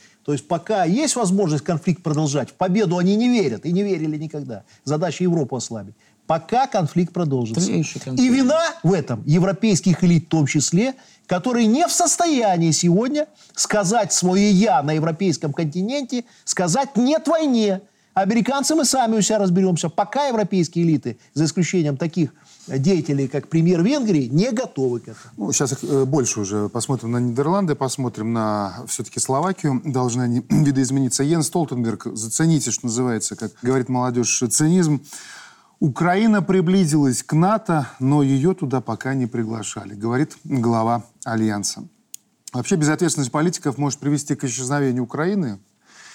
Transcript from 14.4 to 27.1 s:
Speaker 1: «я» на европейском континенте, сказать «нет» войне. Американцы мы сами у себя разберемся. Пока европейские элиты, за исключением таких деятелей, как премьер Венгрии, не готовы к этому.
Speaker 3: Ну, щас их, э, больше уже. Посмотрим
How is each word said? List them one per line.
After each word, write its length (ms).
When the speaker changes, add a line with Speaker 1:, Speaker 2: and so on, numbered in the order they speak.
Speaker 1:
«я» 320
на 100
европейском 600
континенте, 720
сказать 520
«нет» 320
войне. 520
Американцы 600
мы 100
сами 320
у 60
себя 160
разберемся. 500
Пока 400
европейские 560
элиты, 340
за 120
исключением 500
таких 340
деятелей, 600
как 200
премьер 340
Венгрии, 460
не 240
готовы 480
к 80
этому. 280
Speaker 3:
Ну, 160
щас 200
их, 100
э, 220
больше 360
уже. 280
Посмотрим 420